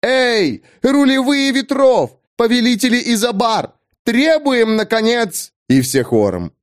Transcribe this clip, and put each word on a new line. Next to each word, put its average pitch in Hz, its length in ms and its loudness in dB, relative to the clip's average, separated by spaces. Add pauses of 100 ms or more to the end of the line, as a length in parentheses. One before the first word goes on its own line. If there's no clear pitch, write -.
"Эй, 233 600 -2 (180)
рулевые 269 680 2
ветров, 262 640 0 (200)
повелители 240 640 0 (140)
Изабар! 226 600 -2 (300)
Требуем, 254 760 0
наконец!" 226 760 -2 (160)
И 131 120 4
все 131 220 0
хором 95 600 -2